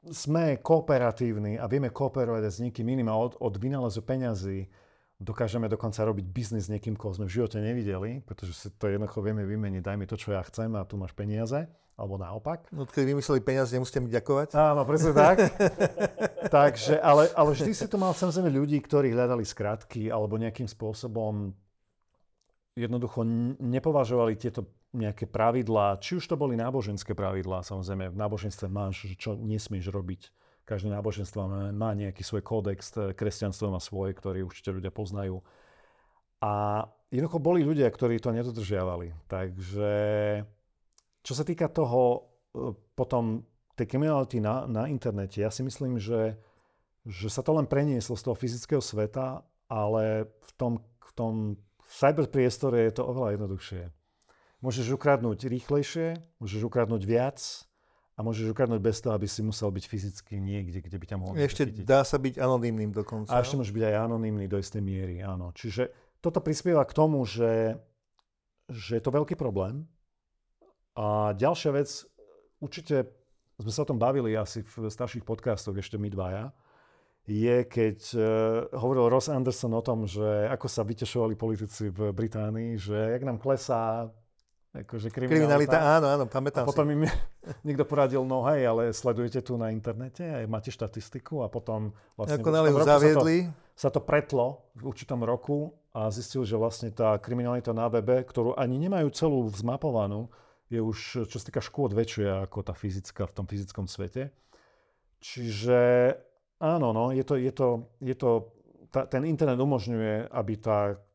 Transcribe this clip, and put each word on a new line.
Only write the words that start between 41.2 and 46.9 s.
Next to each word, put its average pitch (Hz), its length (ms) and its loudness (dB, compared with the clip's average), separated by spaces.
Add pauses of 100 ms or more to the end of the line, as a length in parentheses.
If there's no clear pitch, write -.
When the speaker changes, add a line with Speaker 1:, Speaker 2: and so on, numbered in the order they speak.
Speaker 1:
čo - 120 -8
sa 151 80 -2
týka 165 240 -2
toho, 127 340 2 (540)
e, 123 180 -4 (220)
potom 120 480 0 (360)
tej 117 80 -2
kriminality 135 560 0
na, 113 240 -2
na 120 240 -2
internete, 104 480 -4
ja 107 120 0
si 127 120 -6
myslím, 131 320 -4
že, 110 400 -2 (720)